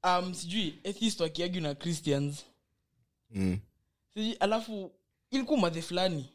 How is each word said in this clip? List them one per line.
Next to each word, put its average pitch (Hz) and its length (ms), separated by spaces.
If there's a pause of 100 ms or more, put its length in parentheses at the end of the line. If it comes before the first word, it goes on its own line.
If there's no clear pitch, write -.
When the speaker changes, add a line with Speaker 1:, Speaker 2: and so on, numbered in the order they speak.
Speaker 1:
Um, 180 300
sijui, 170 400 (100)
atheist 208 360
wakiargue 170 420
na 143 140
Christians. 143 720 (840)
Speaker 2:
Mm. 95 300 (540)
Speaker 1:
Sijui, 220 200
alafu 214 580 (400)
ilikuwa 262 280
madhe 165 220
fulani. 175 540